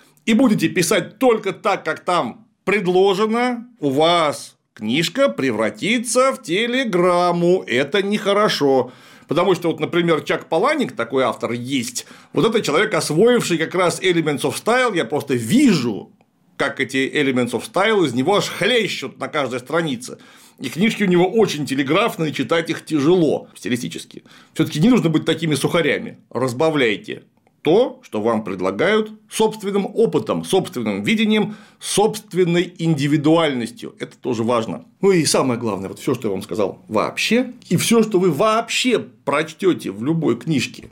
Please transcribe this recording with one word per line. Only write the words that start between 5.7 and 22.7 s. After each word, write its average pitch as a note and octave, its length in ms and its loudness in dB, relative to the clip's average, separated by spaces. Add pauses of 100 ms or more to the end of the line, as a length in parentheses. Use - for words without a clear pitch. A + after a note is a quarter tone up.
в - 100 -8
телеграмму. F3+ 1200 0
Это D3+ 360 0
нехорошо. G3 880 2 (360)
Потому F3+ 260 2
что, E3+ 140 -4
вот, D3+ 120 -2
например, D#3+ 420 0
Чак - 260 -4
Паланик, A#3+ 440 0
такой B2+ 320 -2
автор A2+ 280 -2
есть, B2 540 -4 (260)
вот D3 120 2
этот A3 200 0
человек, F3+ 300 0
освоивший E3+ 640 2
как D#3 160 -4
раз E3+ 260 0
Elements D#3 420 0
of C3+ 200 -2
Style, A#3+ 340 0
я D#3 80 0
просто C3+ 300 -4
вижу, B2+ 800 2 (440)
как C#3 240 -4
эти C3+ 320 -2
Elements B2+ 400 0
of A2 180 -4
Style G3+ 340 2
из B2+ 100 -2
него C#3 220 0
аж F3+ 120 -2
хлещут G3 720 -2
на C3 100 -8
каждой B2+ 320 -4
странице. C#3+ 580 -4 (440)
И C3+ 60 -6
книжки G#3 340 0
у G#3 40 0
него F3+ 220 4
очень F3 380 0
телеграфные, C#3+ 680 -2
читать D#3+ 380 -2